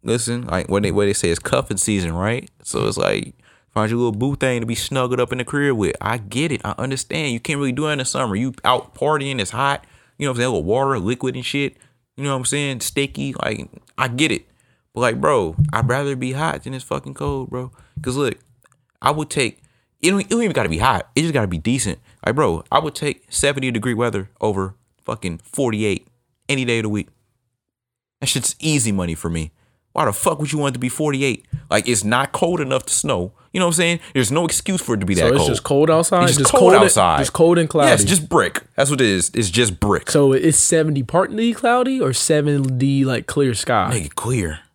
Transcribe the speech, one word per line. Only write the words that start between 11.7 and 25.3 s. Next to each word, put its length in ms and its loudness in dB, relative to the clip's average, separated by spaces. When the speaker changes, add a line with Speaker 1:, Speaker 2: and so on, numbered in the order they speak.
Speaker 1:
You 80 -8
know 60 -2
what 80 -2
I'm 60 -6
saying? 360 -4
Sticky. 600 -6
Like, 280 -6
I 120 0
get 240 0
it. 120 -6
But, 80 -10
like, 200 0
bro, 340 2
I'd 160 0
rather 240 -2
it 80 -6
be 140 -4
hot 300 -4
than 100 -10
it's 100 -12
fucking 300 -8
cold, 360 -6
bro. 220 -8
'Cause, 160 -6
look, 180 -2
I 100 2
would 180 -4
take, 320 -4
it 100 4
don't, 100 0
it 80 -8
don't 120 2
even 120 0
gotta 160 0
be 100 -2
hot. 360 0
It 60 2
just 120 -2
gotta 140 0
be 100 -4
decent. 420 -2
Like, 100 0
bro, 360 0
I 80 4
would 160 -6
take 340 -6
seventy 420 0
degree 220 -2
weather 360 -2
over 320 -2
fucking 400 -8